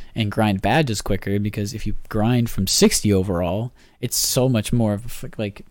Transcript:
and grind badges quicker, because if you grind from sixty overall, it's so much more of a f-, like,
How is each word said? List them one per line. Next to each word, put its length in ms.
and 160
grind 300
badges 400
quicker, 380
because 340
if 120
you 100
grind 420
from 180
sixty 440
overall, 640
it's 160
so 320
much 240
more 220
of 100
a 20
f-, 200
like, 340